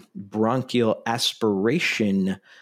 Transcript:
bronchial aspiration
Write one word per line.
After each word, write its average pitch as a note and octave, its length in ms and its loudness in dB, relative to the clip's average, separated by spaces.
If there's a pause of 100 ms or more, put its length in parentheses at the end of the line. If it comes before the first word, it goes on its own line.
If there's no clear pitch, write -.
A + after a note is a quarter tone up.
(160)
bronchial A2 880 0
aspiration G#2 1300 0 (220)